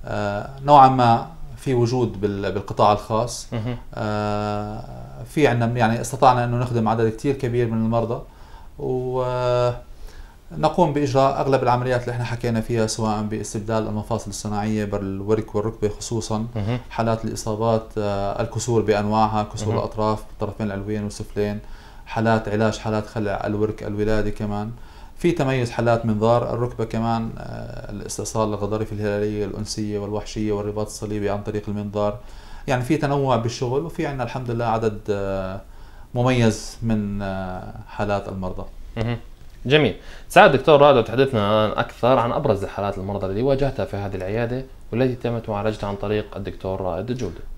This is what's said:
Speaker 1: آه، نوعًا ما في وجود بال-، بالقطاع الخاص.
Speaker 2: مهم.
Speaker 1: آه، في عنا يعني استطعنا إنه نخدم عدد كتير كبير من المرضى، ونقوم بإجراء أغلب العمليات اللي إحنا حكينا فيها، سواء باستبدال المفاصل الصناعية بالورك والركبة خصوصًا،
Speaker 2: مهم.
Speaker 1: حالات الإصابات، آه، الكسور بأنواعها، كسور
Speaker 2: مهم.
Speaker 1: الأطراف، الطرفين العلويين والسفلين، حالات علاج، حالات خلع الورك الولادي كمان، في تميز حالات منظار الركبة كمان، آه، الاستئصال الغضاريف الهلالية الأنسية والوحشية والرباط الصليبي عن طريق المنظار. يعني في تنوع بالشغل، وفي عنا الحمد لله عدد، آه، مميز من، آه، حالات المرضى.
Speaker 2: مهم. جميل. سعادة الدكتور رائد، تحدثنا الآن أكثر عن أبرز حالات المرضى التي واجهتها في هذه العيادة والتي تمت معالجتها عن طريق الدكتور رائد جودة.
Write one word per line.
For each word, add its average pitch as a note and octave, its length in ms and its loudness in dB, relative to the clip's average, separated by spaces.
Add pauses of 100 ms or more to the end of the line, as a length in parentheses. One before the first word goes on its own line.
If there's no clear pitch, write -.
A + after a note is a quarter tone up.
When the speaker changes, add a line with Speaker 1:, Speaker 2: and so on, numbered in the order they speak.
Speaker 1:
آه، G#2 440 -4 (160)
نوعًا C#3 220 12
ما B2+ 400 6 (300)
في C#3 160 -2
وجود A#2 480 2
بال-، G2+ 300 0
بالقطاع G2+ 400 4
الخاص. A2+ 600 -2
Speaker 2:
مهم. A#2+ 260 -4 (180)
Speaker 1:
آه، G#2 880 -4 (460)
في D3 180 4
عنا A#2 180 4
يعني A#2 360 2
استطعنا B2 420 4
إنه A#2+ 140 0
نخدم A#2+ 300 0
عدد A2+ 220 4
كتير C3+ 260 -2
كبير A#2+ 320 0
من A2+ 180 0
المرضى، A#2 360 0 (580)
ونقوم B2 1000 0 (1120)
بإجراء C3+ 480 4
أغلب C3+ 220 4
العمليات B2 380 2
اللي A#2+ 100 -4
إحنا A#2+ 140 -2
حكينا A2+ 360 0
فيها، A2+ 260 0
سواء A2 340 0
باستبدال G#2+ 640 -2
المفاصل G#2+ 420 -4
الصناعية G#2 560 -2
بالورك G2+ 720 -2
والركبة G#2 340 0
خصوصًا، A2 560 -4 (100)
Speaker 2:
مهم. A2+ 240 -2 (100)
Speaker 1:
حالات A2+ 360 0
الإصابات، A2 640 0 (100)
آه، G2+ 440 -2
الكسور A2+ 400 0
بأنواعها، G#2+ 640 2
كسور G#2+ 260 -4
Speaker 2:
مهم. A2+ 80 0
Speaker 1:
الأطراف، G#2+ 420 0 (120)
الطرفين G#2 340 -4
العلويين G#2 380 -4
والسفلين، G#2 560 -4 (460)
حالات A2 440 2
علاج، G#2+ 280 2
حالات G#2+ 300 -2
خلع G2+ 380 -4
الورك G#2 380 -2
الولادي G#2 480 0
كمان، G#2 400 -4 (480)
في F3 120 4
تميز C3 400 0
حالات A#2 340 2
منظار A#2 480 2
الركبة A#2+ 320 -2
كمان، A2+ 520 -2
آه، A2+ 540 -10
الاستئصال G#2+ 580 -4
الغضاريف G#2 440 -2
الهلالية G#2 520 -2
الأنسية G#2 540 -4
والوحشية G#2+ 520 -4
والرباط G#2 340 -2
الصليبي G#2 440 -4
عن G#2 140 -2
طريق G#2 240 -4
المنظار. G#2 500 -2 (500)
يعني B2 160 0
في D3 140 2
تنوع C#3 380 2
بالشغل، A#2+ 500 -2
وفي D#3+ 220 -4
عنا C3+ 160 -4
الحمد B2+ 280 -6
لله A#2+ 140 -2
عدد، A2+ 340 0 (100)
آه، G2 520 -2 (540)
مميز B2 680 2
من، G#2 400 0
آه، F#2+ 520 -6 (140)
حالات G2+ 420 -2
المرضى. F#2 360 -6 (320)
Speaker 2:
مهم. A#2 200 -2 (480)
جميل. B2+ 300 4 (340)
سعادة F3+ 240 10
الدكتور C#3 280 8
رائد، C3+ 240 8
تحدثنا G#2+ 600 4
الآن G2+ 120 -2
أكثر A#2+ 400 2
عن A#2 140 2
أبرز G#2+ 340 0
حالات G2 320 -4
المرضى F#2+ 280 -4
التي F#2+ 160 -2
واجهتها C3 440 0
في G2+ 120 -8
هذه G2 180 -6
العيادة A#2 500 -4 (260)
والتي B2 240 2
تمت A#2+ 340 -4
معالجتها G#2 380 -2
عن G2+ 80 -4
طريق G#2 400 -2
الدكتور F#2+ 460 -6
رائد F#2 300 -4
جودة. A#2+ 300 -6 (160)